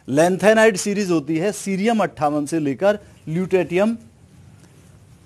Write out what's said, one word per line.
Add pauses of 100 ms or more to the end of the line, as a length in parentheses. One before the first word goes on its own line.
lanthanide
सीरीज
होती
है
सीरियम
अट्ठावन
से
लेकर (300)
ल्यूटेटियम (1300)